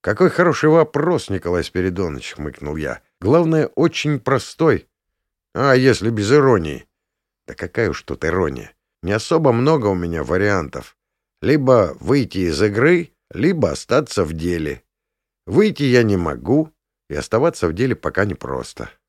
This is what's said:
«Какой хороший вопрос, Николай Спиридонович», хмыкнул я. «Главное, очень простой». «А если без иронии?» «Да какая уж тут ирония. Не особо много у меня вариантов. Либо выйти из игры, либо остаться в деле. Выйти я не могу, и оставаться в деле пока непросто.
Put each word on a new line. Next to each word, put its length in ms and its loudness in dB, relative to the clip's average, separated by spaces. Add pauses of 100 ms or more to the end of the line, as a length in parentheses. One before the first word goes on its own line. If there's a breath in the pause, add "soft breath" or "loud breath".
«Какой 280 0
хороший 400 2
вопрос, 600 2
Николай 340 -2
Спиридонович», 680 -4
хмыкнул 420 -8
я. 260 -8 (180)
«Главное, 480 2
очень 520 -2
простой». 680 0 (680)
«А 180 2
если 360 4
без 220 0
иронии?» 560 2 (600)
«Да 80 -14
какая 340 -4
уж 140 -8
тут 200 -10
ирония. 500 -4 (280)
Не 120 -4
особо 380 0
много 360 2
у 80 0
меня 280 -4
вариантов. 720 -2 (460)
Либо 580 2
выйти 500 -2
из 120 -2
игры, 520 0 (180)
либо 400 0
остаться 520 -2
в 100 -4
деле. 500 -6 (600)
Выйти 380 2
я 200 4
не 140 2
могу, 540 0 (380)
и 60 -8
оставаться 520 -2
в 60 -2
деле 220 -2
пока 300 -2
непросто. 680 -8 (180)